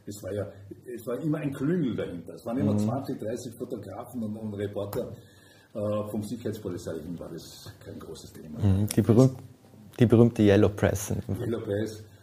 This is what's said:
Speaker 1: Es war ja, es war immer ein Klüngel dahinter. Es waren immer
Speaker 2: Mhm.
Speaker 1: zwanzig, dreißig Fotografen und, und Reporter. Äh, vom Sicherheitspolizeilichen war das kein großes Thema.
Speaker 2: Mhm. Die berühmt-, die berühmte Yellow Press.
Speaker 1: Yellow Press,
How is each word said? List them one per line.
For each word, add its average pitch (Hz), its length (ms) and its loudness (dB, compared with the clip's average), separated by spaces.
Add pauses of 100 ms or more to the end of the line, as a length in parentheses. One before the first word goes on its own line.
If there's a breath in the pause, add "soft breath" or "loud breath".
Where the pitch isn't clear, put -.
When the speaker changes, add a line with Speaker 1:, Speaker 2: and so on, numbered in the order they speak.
Speaker 1:
Es 101 160 -12
war 95 100 -6
ja, 101 140 -2 (480 soft breath)
es 110 120 -12
war 127 140 -4
immer 151 180 0
ein 147 140 -4
Klüngel 139 440 0
dahinter. 85 380 -8
Es 82 100 -16
waren 117 140 -4
immer 104 160 2
Speaker 2:
Mhm. 104 40 2
Speaker 1:
zwanzig, 123 400 -2
dreißig 113 380 -8
Fotografen 117 640 -10
und, 107 140 -6
und 107 180 -8
Reporter. 101 560 -6 (640 soft breath)
Äh, 104 360 -2
vom 107 120 -4
Sicherheitspolizeilichen 87 960 -8
war 76 140 -12
das - 400 -16 (120)
kein 82 140 -14
großes - 340 -16
Thema. - 280 -12
Speaker 2:
Mhm. 98 340 4
Die 113 80 4
berühmt-, 127 360 6 (600)
die 123 80 6
berühmte 113 360 8
Yellow 101 260 8
Press. - 440 0 (280)
Speaker 1:
Yellow 110 200 -4
Press, 104 440 -4 (180 soft breath)